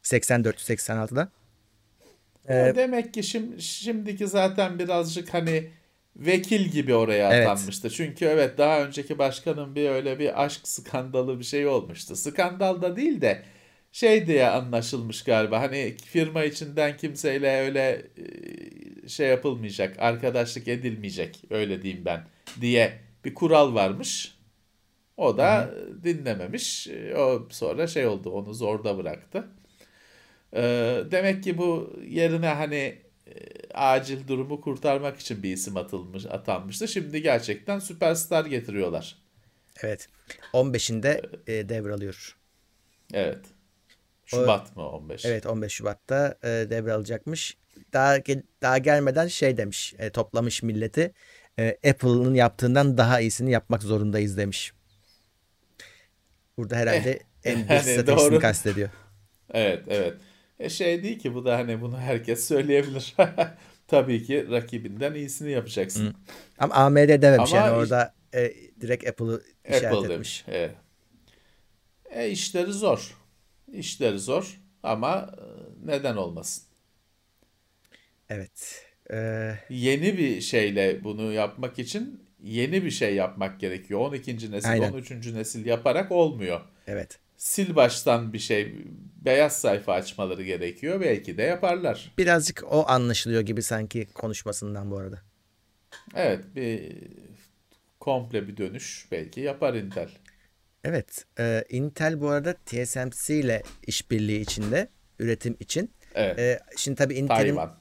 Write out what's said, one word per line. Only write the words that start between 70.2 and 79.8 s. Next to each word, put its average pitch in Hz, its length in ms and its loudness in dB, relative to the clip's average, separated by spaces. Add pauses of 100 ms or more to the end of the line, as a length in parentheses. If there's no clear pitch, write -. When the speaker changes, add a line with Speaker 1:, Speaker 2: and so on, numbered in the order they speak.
Speaker 2:
evet. 85 260 -4 (1400)
E, 233 200 -2
işleri 185 420 -2
zor. 196 440 0 (560)
İşleri 196 460 -2
zor 180 420 -4 (220)
ama, 123 560 -2
e, - 40 -20 (440)
neden 139 300 -2
olmasın? 85 480 -6 (1600)
Speaker 1:
Evet. - 560 -14 (280)
E, 110 380 -4 (200)
Speaker 2:
Yeni 139 480 0